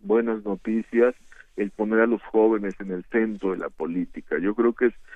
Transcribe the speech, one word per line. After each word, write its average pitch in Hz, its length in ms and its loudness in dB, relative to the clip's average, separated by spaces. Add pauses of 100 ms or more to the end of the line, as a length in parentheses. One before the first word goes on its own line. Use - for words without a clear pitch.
buenas 110 400 0
noticias 110 720 0 (400)
el 101 160 -4
poner 110 300 0
a 113 40 4
los 117 160 0
jóvenes 110 580 2
en 98 120 -10
el 90 140 -6
centro 107 480 -2
de 87 40 -4
la - 120 -6
política. 82 680 -6
Yo 95 160 -2
creo 117 200 2
que 123 140 2
es, 117 60 0 (220)